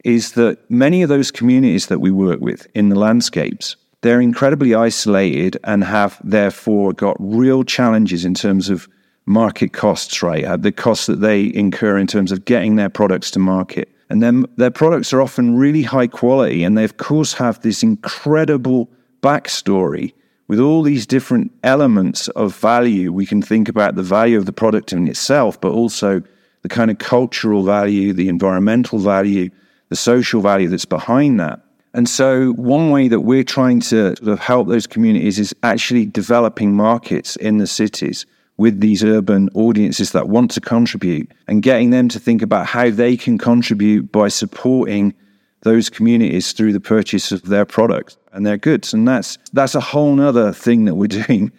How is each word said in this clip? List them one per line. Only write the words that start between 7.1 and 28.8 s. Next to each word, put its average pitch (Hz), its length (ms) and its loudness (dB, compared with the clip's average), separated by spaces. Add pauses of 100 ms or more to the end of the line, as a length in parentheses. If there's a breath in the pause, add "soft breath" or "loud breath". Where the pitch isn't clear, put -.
real 123 440 0
challenges 110 640 0
in 90 80 -2
terms 98 380 -2
of 90 180 -4 (380)
market 107 480 0
costs, - 480 -2
right? 80 240 -2
Uh, 87 100 -4
the 101 160 -2
costs - 320 -2
that 85 160 -4
they 101 240 2 (100)
incur 101 440 0
in 98 80 0
terms 98 260 -2
of 95 140 -6
getting 107 300 2
their 101 120 0
products 95 440 -2
to - 60 -2
market. 92 520 -2 (200)
And 107 120 2
then 123 220 2 (120)
their 123 140 2
products 156 440 0
are 131 80 2
often 120 340 0
really 143 260 2
high 123 240 0
quality, 117 560 0
and 98 140 2
they, 110 80 2
of - 140 -6
course, 151 340 -2
have 120 300 -4
this 113 200 -2
incredible 127 1080 -2 (320 soft breath)
backstory 95 880 -2 (340)
with 104 140 0
all 156 220 2
these 143 240 0
different 127 440 -2 (120)
elements 123 680 2
of 104 260 -4
value. 110 560 0
We 95 140 -4
can 104 160 -2
think 107 260 0
about 107 300 -2
the 95 60 -4
value 110 340 2
of 101 80 0
the 92 80 -6
product 107 400 -2
in 87 160 -2
itself, 135 500 -2
but 87 140 -2
also 104 500 -2 (380 soft breath)
the - 80 -12
kind 113 220 0
of 101 80 -4
cultural 113 680 0
value, 101 480 0
the 92 160 -2
environmental 98 680 0